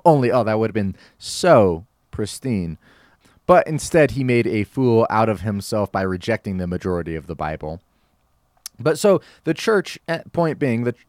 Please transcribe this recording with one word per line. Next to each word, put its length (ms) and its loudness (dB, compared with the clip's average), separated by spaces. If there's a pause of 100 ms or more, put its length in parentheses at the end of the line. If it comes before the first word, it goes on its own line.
only, 260 4
oh, 120 2
that 140 0
would 120 0
have 40 -10
been 220 -2 (220)
so 640 4 (260)
pristine. 680 -6 (680)
But 200 6
instead, 460 2
he 120 -4
made 220 2
a 180 0
fool 460 2
out 180 2
of 140 -4
himself 500 -4
by 100 -2
rejecting 540 -4
the 100 -4
majority 480 -6
of 120 -10
the 80 -10
Bible. 480 -8 (960)
But 180 -2
so 220 4 (220)
the 120 -4
church, 520 -2
eh, 140 -6 (120)
point 260 -2
being, 260 -2
the, 100 -2 (140)